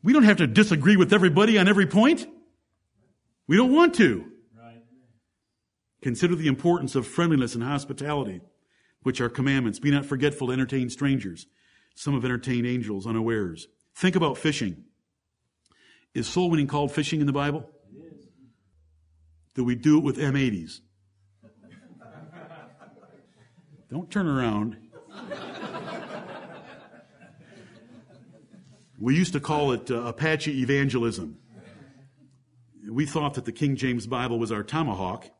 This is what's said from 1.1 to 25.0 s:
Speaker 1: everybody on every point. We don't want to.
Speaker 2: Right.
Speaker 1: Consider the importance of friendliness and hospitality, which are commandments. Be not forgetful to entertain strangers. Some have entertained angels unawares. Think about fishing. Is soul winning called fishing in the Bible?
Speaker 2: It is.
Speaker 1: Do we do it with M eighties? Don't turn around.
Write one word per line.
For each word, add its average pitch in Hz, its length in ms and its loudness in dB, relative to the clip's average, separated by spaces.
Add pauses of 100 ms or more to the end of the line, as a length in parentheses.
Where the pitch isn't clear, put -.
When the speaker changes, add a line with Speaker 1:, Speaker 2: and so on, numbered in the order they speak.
Speaker 1:
everybody 202 460 6
on 185 100 6
every 196 180 4
point. 220 400 4 (1200)
We 156 100 2
don't 254 160 4
want 339 220 4
to. 123 320 2 (320)
Speaker 2:
Right. 117 240 -20 (1200)
Speaker 1:
Consider 165 320 0
the 160 140 -2
importance 143 480 0
of 123 100 -2
friendliness 151 480 0
and 117 80 -4
hospitality, 139 760 -6 (640)
which 127 180 -2
are 120 100 0
commandments. 127 480 0
Be 143 140 0
not 143 120 2
forgetful 139 440 -2
to 127 40 -2
entertain 131 380 -2
strangers. 113 560 -4 (480)
Some 143 200 -4
have 123 100 -2
entertained 123 420 -2
angels 107 400 -6
unawares. 110 640 -4 (260)
Think 185 220 0
about 180 200 0
fishing. 123 480 -4 (1300)
Is 120 160 -6
soul 180 200 0
winning 151 200 2
called 143 240 -2
fishing 151 280 -2
in 147 60 0
the 143 60 0
Bible? 143 360 -4 (240)
Speaker 2:
It 147 220 -20
is. - 140 -20 (1300)
Speaker 1:
Do 127 80 -2
we 123 100 0
do 151 240 4
it 151 60 2
with 135 120 -2
M 139 200 0
eighties? 104 440 -2 (3000)
Don't 160 180 -10
turn 190 200 -2
around. 117 480 -2 (4000)